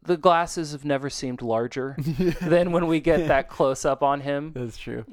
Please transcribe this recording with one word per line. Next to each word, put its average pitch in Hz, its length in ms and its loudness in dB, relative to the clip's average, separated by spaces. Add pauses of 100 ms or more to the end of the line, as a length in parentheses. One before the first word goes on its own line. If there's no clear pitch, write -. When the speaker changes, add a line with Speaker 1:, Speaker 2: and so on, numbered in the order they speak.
Speaker 1:
The 175 140 0
glasses 165 540 2
have 143 140 -10
never 139 240 0
seemed 127 340 -6
larger 120 540 -2
Speaker 2:
<laughs> 156 440 -2
Speaker 1:
than 175 300 4
when 170 160 2
we 160 120 2
get 156 280 2
that 135 220 2
close 135 360 0
up 139 180 0
on 143 180 2
him. 143 340 -4
Speaker 2:
That's 123 220 -8
true. 120 360 -10